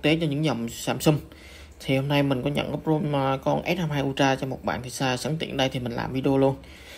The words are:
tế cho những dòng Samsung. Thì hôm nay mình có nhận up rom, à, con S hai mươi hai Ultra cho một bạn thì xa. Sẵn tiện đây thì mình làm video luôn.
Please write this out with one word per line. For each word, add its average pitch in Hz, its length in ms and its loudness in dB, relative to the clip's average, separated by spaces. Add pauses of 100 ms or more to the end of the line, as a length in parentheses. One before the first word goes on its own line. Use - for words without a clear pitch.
tế 156 180 4
cho 165 60 0
những 143 180 0
dòng 117 240 0
Samsung. 135 500 2 (600)
Thì 135 160 0
hôm 135 120 0
nay 143 140 4
mình 135 200 2
có 143 80 0
nhận 135 220 -2
up 151 140 -4
rom, 147 300 2
à, 135 280 2
con 147 180 0
S - 40 -8
hai 175 100 0
mươi 175 140 -2
hai 143 120 0
Ultra 135 340 2
cho 135 100 -4
một 127 180 -8
bạn 95 180 -2
thì 127 80 -10
xa. 127 260 -2
Sẵn 147 220 -4
tiện - 180 -6
đây 135 120 2
thì - 120 -4
mình 117 120 -4
làm 117 200 -4
video 135 260 2
luôn. 135 160 6 (440)